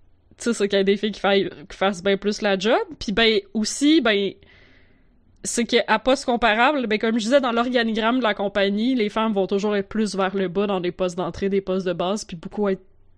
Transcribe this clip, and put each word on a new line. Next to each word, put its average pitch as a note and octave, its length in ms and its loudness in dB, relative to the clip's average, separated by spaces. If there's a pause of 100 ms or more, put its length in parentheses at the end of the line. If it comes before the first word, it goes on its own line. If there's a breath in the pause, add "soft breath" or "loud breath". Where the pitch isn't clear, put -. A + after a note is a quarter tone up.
(380)
sais, A#3 160 -2
c'est G3+ 140 0
qu'il G3 100 2
y - 20 4
a F#3+ 40 2
des G3 120 2
filles G#3 160 -4
qui - 80 -14
faillent, G3 300 2 (180)
qui - 80 -18
fassent F#3 260 -2
ben G3 140 2
plus G3+ 240 -4
la G3 180 0
job, A3+ 220 2 (180)
puis - 140 -6
ben, A3 280 4 (120)
aussi, D4 480 2
ben, G3+ 320 2 (1120 soft breath)
c'est - 200 -2
qu'à G#3+ 340 2
poste B3+ 260 0
comparable, A#3+ 640 2
ben, G#3+ 120 0
comme A3+ 200 0
je G3+ 60 -4
disais, C4+ 160 4
dans B3 120 0
l'organigramme A#3 640 0
de B3 40 -2
la G#3+ 120 2
compagnie, G3+ 600 0
les G#3+ 160 0
femmes A3 240 0
vont F#3+ 120 0
toujours G3+ 300 0
être G3+ 120 -4
plus G#3+ 260 -2
vers F#3+ 200 0
le F#3+ 140 0
bas G3 180 -2
dans G3 140 -2
des F3 120 -2
postes F#3 240 -4
d'entrée, F3+ 340 -4
des G3 100 0
postes F#3+ 260 -2
de F3+ 60 0
base, F3+ 320 -2
puis - 120 -14
beaucoup G3+ 320 -4
être F#3+ 140 -2 (360)